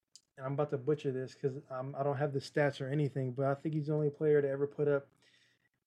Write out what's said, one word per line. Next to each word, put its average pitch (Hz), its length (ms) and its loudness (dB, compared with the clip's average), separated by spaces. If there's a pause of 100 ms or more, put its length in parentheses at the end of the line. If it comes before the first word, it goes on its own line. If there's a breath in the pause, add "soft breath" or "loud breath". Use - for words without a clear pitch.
(380)
and 131 80 -10
I'm 139 80 -2
about 147 180 0
to 139 60 -2
butcher 143 340 0
this 127 240 -6
'cause 139 160 -2 (180)
I'm, 131 300 -6
I 139 40 0
don't 143 140 2
have 147 140 0
the 135 80 0
stats 147 400 0
or 135 80 -4
anything, 135 460 0
but 135 120 0
I 139 100 2
think 156 200 -4
he's 147 120 -2
the 156 60 0
only 151 160 2
player 151 320 4
to 139 80 0
ever 139 180 -2
put 147 200 0
up 143 200 2 (800 soft breath)